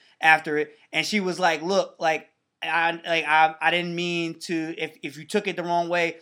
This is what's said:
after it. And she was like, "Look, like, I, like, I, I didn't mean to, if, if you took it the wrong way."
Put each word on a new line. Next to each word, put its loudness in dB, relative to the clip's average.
after 4
it. -4
And -2
she -2
was -4
like, 2
"Look, 0
like, 0
I, 0
like, 0
I, 4
I 2
didn't 0
mean -4
to, -6
if, -8
if -10
you -16
took -4
it -4
the -6
wrong -2
way." 0